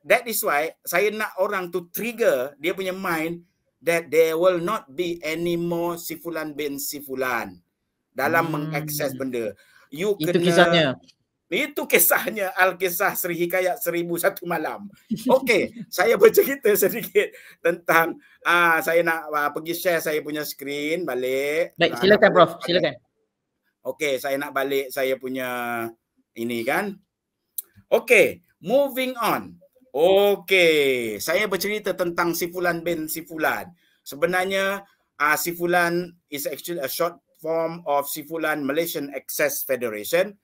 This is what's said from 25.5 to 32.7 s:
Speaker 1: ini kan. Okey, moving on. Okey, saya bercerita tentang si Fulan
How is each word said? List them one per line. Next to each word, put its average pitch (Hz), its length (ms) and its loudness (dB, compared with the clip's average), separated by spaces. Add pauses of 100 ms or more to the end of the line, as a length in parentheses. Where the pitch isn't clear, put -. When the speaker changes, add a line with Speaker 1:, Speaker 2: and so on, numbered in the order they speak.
Speaker 1:
ini 117 240 -4
kan. 190 320 -2 (960)
Okey, 208 480 4 (240)
moving 254 560 0
on. 120 400 -2 (320)
Okey, 160 1300 4
saya 185 320 0
bercerita 202 400 -2
tentang 175 400 -2
si 170 160 -4
Fulan 175 320 -2